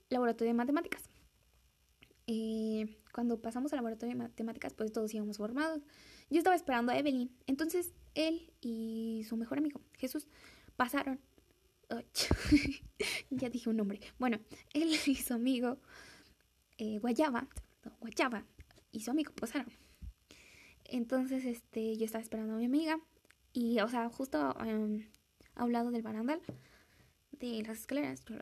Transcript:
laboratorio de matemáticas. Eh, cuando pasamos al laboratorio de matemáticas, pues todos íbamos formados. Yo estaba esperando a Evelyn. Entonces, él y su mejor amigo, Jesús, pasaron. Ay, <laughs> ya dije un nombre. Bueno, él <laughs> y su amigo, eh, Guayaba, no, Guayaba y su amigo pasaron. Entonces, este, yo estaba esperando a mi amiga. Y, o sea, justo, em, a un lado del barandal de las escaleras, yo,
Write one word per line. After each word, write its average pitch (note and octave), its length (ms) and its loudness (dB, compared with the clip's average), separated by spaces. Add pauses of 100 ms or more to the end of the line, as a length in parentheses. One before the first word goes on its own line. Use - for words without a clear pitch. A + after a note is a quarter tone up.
laboratorio A#3 440 2
de A#3 40 4
matemáticas. C#4 540 0 (1160)
Eh, A3 680 0 (160)
cuando A#3 280 0
pasamos B3 320 -2
al D4 60 2
laboratorio A#3 360 -2
de B3 80 -4
matemáticas, A3+ 500 -6
pues A3 200 -2
todos A3 200 -2
íbamos G#3 240 -2
formados. D4 460 0 (480)
Yo D4+ 80 6
estaba F4+ 180 8
esperando B3 360 2
a C4 60 4
Evelyn. C4 320 2 (160)
Entonces, D#4+ 460 0 (220)
él D#4+ 360 0 (100)
y A3+ 680 -4
su A3+ 80 -2
mejor A#3 220 -2
amigo, D4 220 0 (180)
Jesús, C4 280 -4 (500)
pasaron. C4+ 440 0 (720)
Ay, A#3 240 -6
<laughs> - 680 4 (480)
ya B3+ 200 -2
dije A#3+ 180 -2
un A3 80 2
nombre. G3+ 240 0 (180)
Bueno, A#3 200 2 (340)
él D#4+ 200 4
<laughs> D4+ 140 0
y C4+ 100 4
su - 180 -2
amigo, B3 440 2 (1000)
eh, G#3+ 200 -2
Guayaba, A#3+ 500 2 (360)
no, - 160 -16
Guayaba A#3 460 0 (460)
y A3+ 80 -6
su A3+ 100 -6
amigo D4+ 240 0
pasaron. A#3+ 380 -4 (1120)
Entonces, C4 600 0
este, A3+ 520 -4
yo A3+ 80 0
estaba A3 180 -2
esperando A3 320 -4
a A3 40 -2
mi A#3+ 80 2
amiga. D#4 340 2 (520)
Y, A#3 280 4
o G#3+ 80 4
sea, A#3 200 0
justo, C4+ 520 0
em, G#3+ 480 0 (460)
a A#3+ 100 -2
un A#3+ 80 2
lado A#3+ 180 2
del A#3 120 -2
barandal A3+ 380 -2 (920)
de A#3 320 -6
las A3 160 -8
escaleras, C#4 440 -4
yo, A3 180 -10